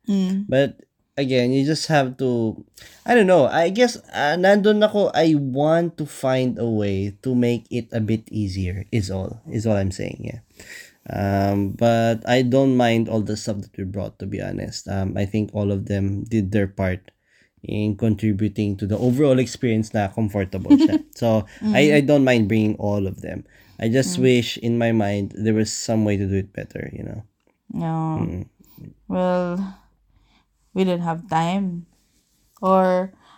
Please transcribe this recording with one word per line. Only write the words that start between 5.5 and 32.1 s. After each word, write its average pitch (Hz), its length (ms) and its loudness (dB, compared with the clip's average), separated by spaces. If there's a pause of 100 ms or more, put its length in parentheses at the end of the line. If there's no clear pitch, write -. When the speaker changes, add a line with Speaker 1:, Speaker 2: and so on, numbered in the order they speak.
Speaker 2:
to 143 80 -8
find 131 480 -2
a 120 80 -2
way 101 560 -2
to 127 160 0
make 120 320 0
it 117 240 -4
a 113 80 -2
bit 110 320 -2
easier, 95 560 -4
is 98 240 -2
all, 95 320 -8
is 110 160 -6
all 110 160 2
I'm 95 160 -2
saying, - 320 -8
yeah. - 160 -12 (640)
Um, 98 720 0
but 117 480 2
I 127 160 2
don't 131 320 2
mind 117 320 2
all 110 160 -2
the 107 160 -6
stuff 101 240 -6
that - 160 -20
we 101 80 -6
brought, 101 320 -8
to 98 80 -10
be 98 160 -8
honest. 95 480 -8
Um, 95 240 -4
I 98 80 -2
think 101 320 -2
all 104 160 -2
of 101 160 -4
them 101 400 -2
did 104 240 0
their 101 160 2
part 95 480 -6 (500)
in 104 320 -2
contributing 104 800 0
to 107 80 -6
the 98 160 -2
overall 127 400 4
experience 113 560 -2
na 101 160 0
comfortable 101 640 0
siya. 311 320 2
Speaker 1:
<laughs> - 80 -20
Speaker 2:
So, - 320 0 (160)
Speaker 1:
Mm. 214 80 0
Speaker 2:
I, 143 100 4 (140)
I 147 80 4
don't 143 160 4
mind 123 240 4
bringing 107 320 0
all 101 320 -2
of - 160 -12
them. - 240 -12 (320)
I 113 80 0
just 131 320 0
Speaker 1:
Mm. 127 80 6
Speaker 2:
wish 123 320 2
in 117 160 0
my 117 160 2
mind 101 400 0
there 107 240 0
was 110 160 0
some 110 320 -2
way 104 160 0
to 98 80 -2
do 98 160 0
it 95 80 -18
better, - 400 -10
you - 160 -12
know? 110 160 -12 (480)
Speaker 1:
No. 160 480 -4
Speaker 2:
Mm. 87 240 -6 (640)
Speaker 1:
Well, 180 480 -2 (1200)
we 190 80 2
didn't 175 240 0
have 165 240 -6
time. 170 560 -2 (720)